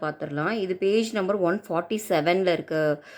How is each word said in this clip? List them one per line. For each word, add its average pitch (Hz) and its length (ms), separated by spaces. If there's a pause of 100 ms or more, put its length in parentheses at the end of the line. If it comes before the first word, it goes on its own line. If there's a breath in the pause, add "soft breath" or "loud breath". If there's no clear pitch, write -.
பார்த்துடலாம். 151 460
இது 190 240
பேஜ் 220 380
நம்பர் 202 220
ஒன் 185 320
ஃபார்ட்டி 175 320 (100)
செவனில் 175 480
இருக்க, 151 440 (160 loud breath)